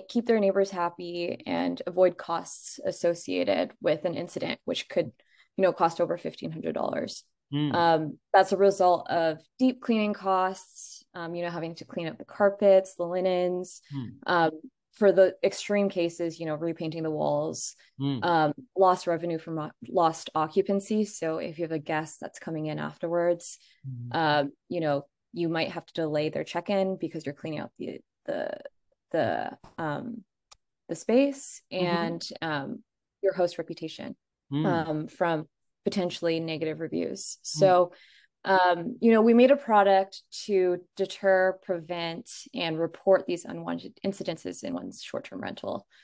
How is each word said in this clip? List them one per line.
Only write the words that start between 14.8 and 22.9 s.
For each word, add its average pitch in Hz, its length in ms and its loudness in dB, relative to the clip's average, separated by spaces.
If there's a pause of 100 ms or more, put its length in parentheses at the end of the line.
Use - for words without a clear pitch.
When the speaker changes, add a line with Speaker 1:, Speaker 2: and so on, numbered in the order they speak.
Speaker 1:
for 196 200 6
the 185 280 6
extreme 202 460 0
cases, 170 540 -4
you 165 40 -6
know, 156 100 -4
repainting 165 480 -6
the 156 80 -2
walls, 151 640 -2 (260)
Speaker 2:
Mm. 139 240 -2
Speaker 1:
um, 160 280 4 (220)
lost 185 320 4
revenue 165 320 -2
from 160 180 -10
o-, 151 140 -8 (160)
lost 165 480 0
occupancy. 196 680 0
So 160 320 -6
if 160 200 -8
you 170 60 -4
have 160 80 -4
a 160 80 -2
guest 156 400 -6
that's - 180 -14
coming 156 280 -6
in 151 140 -6
afterwards, 170 800 -2 (280)